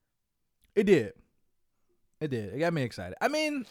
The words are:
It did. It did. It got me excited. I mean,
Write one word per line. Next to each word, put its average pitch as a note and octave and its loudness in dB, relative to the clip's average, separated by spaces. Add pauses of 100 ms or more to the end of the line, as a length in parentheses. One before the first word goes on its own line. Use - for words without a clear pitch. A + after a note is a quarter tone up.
(760)
It A3 4
did. C#3+ 4 (1080)
It D#3 -4
did. A2 -4
It C3 -6
got E3+ 0
me D3 0
excited. F#2 -6
I - 4
mean, D4 -2